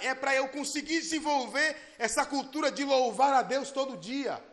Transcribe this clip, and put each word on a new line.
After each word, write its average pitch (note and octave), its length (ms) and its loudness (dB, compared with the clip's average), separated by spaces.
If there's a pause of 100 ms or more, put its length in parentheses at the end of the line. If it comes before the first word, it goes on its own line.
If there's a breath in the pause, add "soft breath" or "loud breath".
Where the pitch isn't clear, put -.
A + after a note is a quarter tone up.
é C4 120 0
pra C4+ 200 0
eu C4+ 140 2
conseguir D4 520 -4
desenvolver D4 760 0 (220 loud breath)
essa A#3 260 0
cultura C#4 480 -2
de C#4 120 -4
louvar C4 500 4
a B3+ 80 6
Deus B3+ 280 -2
todo C4+ 260 -4
dia. G3 460 -6 (100)